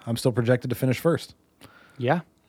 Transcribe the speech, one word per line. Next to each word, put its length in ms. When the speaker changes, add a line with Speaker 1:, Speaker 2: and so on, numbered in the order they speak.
Speaker 1:
I'm 100
still 160
projected 380
to 60
finish 220
first. 360
Speaker 2:
Yeah. 220